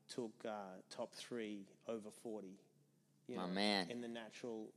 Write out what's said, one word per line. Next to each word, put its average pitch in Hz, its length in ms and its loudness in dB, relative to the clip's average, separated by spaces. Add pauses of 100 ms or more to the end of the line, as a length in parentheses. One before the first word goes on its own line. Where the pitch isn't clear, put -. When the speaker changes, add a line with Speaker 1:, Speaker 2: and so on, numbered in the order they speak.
Speaker 1:
took, 117 240 0 (120)
uh, 101 360 -2 (100)
top - 240 -4
three 107 460 -2 (280)
over 107 220 -2 (120)
forty, 98 360 -6 (680)
you 123 80 -2
Speaker 2:
My 92 100 2
Speaker 1:
know, 90 60 2
Speaker 2:
man. 98 360 8
Speaker 1:
in 120 120 -2
the 117 80 -4
natural 113 580 -4 (100)